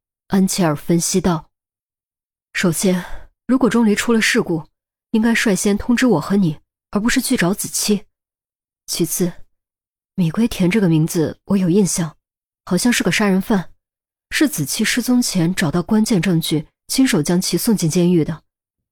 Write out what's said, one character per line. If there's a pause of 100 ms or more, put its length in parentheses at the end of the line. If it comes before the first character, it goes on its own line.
(280)
安
琪
儿
分
析
道 (1040)
：“首
先， (420)
如
果
钟
离
出
了
事
故， (460)
应
该
率
先
通
知
我
和
你， (300)
而
不
是
去
找
子
期。 (840)
其
次， (840)
米
归
田
这
个
名
字
我
有
印
象， (480)
好
像
是
个
杀
人
犯， (580)
是
子
期
失
踪
前
找
到
关
键
证
据， (200)
亲
手
将
其
送
进
监
狱
的。 (480)